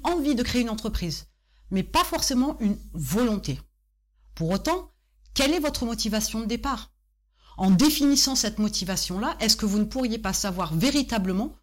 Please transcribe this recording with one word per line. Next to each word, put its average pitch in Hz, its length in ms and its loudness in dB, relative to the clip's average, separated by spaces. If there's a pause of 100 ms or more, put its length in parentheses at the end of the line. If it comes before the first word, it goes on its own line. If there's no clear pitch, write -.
envie 302 320 0
de 240 80 0
créer 247 180 0
une 233 80 -2
entreprise, 214 580 -4 (440)
mais 190 120 0
pas 339 200 2
forcément 285 560 0
une 208 180 0 (140)
volonté. 170 680 0 (760)
Pour 165 140 -2
autant, 311 420 -2 (420)
quelle 277 200 2
est 359 60 0
votre 285 260 -2
motivation 220 560 -2
de 220 40 -8
départ ? 233 460 -4 (640)
En 190 160 4
définissant 277 640 6
cette 214 240 -2
motivation-là, 202 800 -2
est-ce 220 160 2
que 220 100 -2
vous 202 140 2
ne 208 60 2
pourriez 233 320 -2
pas 196 160 -4
savoir 180 420 -4
véritablement 226 880 0